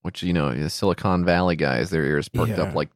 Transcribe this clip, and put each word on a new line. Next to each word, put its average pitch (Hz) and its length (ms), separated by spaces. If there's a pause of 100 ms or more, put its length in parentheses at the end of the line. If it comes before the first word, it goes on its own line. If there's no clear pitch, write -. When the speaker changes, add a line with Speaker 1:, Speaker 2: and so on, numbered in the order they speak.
Speaker 1:
which, - 200
you 90 80
know, 73 240
the 76 140
Silicon 90 560
Valley 87 320
guys, 69 320
their 80 160
ears 73 240
perked 113 220
Speaker 2:
Yeah. 90 100
Speaker 1:
up 76 140
like 76 200